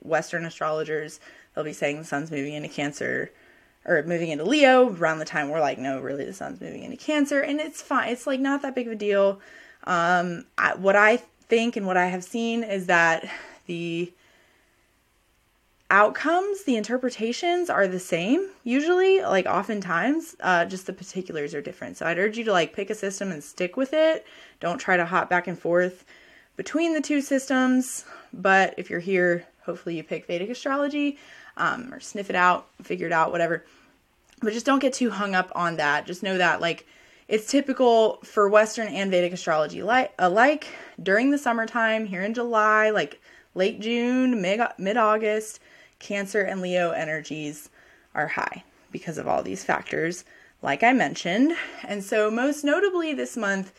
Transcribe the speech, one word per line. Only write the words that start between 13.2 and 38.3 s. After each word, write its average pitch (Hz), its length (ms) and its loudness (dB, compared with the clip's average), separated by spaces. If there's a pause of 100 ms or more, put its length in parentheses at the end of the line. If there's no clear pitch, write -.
the 170 440 -6 (1800)
outcomes, 339 760 4
the 247 120 2
interpretations 254 920 -2
are 196 180 2
the 185 140 -4
same, 233 480 0 (160)
usually, 359 560 4
like, 185 240 2
oftentimes, 202 960 -2
uh, 175 240 2
just 185 220 -8
the 180 80 -6
particulars 170 600 -8
are 143 60 -4
different. - 380 -12
So 160 80 -6
I'd 165 120 0
urge 214 200 0
you 233 60 -6
to, 220 80 0
like, 170 200 2
pick 196 160 -8
a 214 60 -6
system 196 360 -6
and 147 140 -10
stick - 320 -6
with 262 160 -2
it. 311 320 2 (340)
Don't 175 200 -4
try 185 180 2
to 175 80 2
hop 170 240 0
back 180 200 0
and 175 100 -8
forth 180 480 0 (500)
between 330 380 -2
the 302 80 0
two 294 180 0
systems. 254 880 0 (260)
But 190 460 4
if 185 100 -10
you're 175 120 -4
here, 180 440 2 (200)
hopefully - 320 -8
you 156 60 -6
pick 160 240 -8
Vedic 180 220 -4
astrology, 285 720 -2 (400)
um, - 340 -4
or - 80 -16
sniff 202 300 -10
it 185 60 -2
out, 180 320 2 (140)
figure 180 240 -6
it 165 60 -4
out, 165 180 2
whatever. 165 360 -2 (720)
But 214 140 -2
just 233 100 -6
don't 269 140 4
get 262 160 2
too 240 160 0
hung 196 240 -2
up 185 200 0
on 170 220 -2
that. 147 300 0
Just 180 160 -10
know 190 160 -2
that, 170 240 2
like, 165 240 -4 (420)
it's 214 220 -2
typical 247 720 4
for 202 240 2